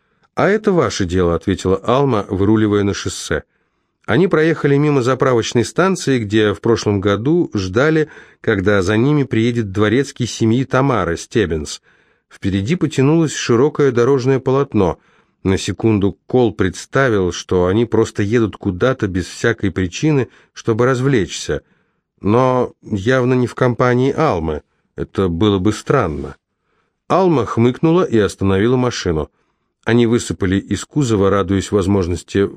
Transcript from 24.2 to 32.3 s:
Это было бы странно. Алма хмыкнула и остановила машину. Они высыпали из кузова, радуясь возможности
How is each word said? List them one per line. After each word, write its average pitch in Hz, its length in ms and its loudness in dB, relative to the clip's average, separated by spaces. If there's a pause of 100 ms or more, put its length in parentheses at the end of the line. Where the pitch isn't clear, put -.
Это - 340 -2
было 98 300 0
бы 95 120 2
странно. 82 640 -4 (720)
Алма 160 380 2
хмыкнула 160 600 2
и 113 120 -2
остановила 98 580 0
машину. 95 540 -2 (600)
Они 120 160 4
высыпали 98 520 0
из 98 280 -6
кузова, 113 460 0
радуясь 98 400 0
возможности 95 840 0